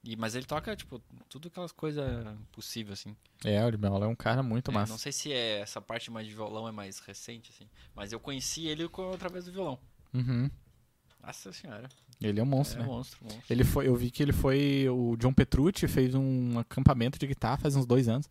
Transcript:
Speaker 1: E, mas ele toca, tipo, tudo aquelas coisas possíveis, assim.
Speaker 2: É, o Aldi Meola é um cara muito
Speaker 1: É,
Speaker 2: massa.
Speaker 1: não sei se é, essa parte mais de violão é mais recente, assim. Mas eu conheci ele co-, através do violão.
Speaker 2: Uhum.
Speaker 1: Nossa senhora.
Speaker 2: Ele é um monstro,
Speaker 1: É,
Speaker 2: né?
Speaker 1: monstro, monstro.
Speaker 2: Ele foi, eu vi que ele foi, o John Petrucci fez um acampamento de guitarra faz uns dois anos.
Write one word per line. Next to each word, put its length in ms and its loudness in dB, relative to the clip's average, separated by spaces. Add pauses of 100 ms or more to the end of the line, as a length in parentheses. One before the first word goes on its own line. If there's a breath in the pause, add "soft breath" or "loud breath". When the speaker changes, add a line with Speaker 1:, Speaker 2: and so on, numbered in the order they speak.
Speaker 1:
E, 140 -10
mas 180 -4
ele 120 -6
toca, 280 -4
tipo, 240 -14 (300)
tudo 200 -16
aquelas 240 -10
coisas 540 -4 (240)
possíveis, 500 -10
assim. 140 -14 (300)
Speaker 2:
É, 160 4
o 60 4
Aldi 100 0
Meola 300 0
é 20 2
um 60 0
cara 280 0
muito 280 -2
Speaker 1:
É, 40 -2
Speaker 2:
massa. 160 0
Speaker 1:
não 80 -10
sei 140 -6
se 180 -6
é, 300 0
essa 180 -10
parte 320 -8
mais 160 -8
de 80 -14
violão 320 -6
é 60 -8
mais 280 -10
recente, 540 -16
assim. 140 -20 (260 soft breath)
Mas 160 -10
eu 80 -8
conheci 480 -6
ele 220 -4
co-, 240 -8
através 320 -10
do 80 -16
violão. 260 -6 (360)
Speaker 2:
Uhum. 360 0 (720)
Speaker 1:
Nossa 300 -16
senhora. 340 -16 (320)
Speaker 2:
Ele 220 -2
é 20 2
um 40 2
monstro, 320 0
Speaker 1:
É, 40 -4
Speaker 2:
né? 60 -4
Speaker 1:
monstro, 360 -10
monstro. 260 -14
Speaker 2:
Ele 120 4
foi, 260 4
eu 60 6
vi 160 0
que 120 -2
ele 100 4
foi, 560 4
o 300 2
John 160 4
Petrucci 520 4
fez 280 4
um 440 2
acampamento 600 6
de 80 -2
guitarra 320 0
faz 180 2
uns 80 4
dois 240 6
anos. 220 2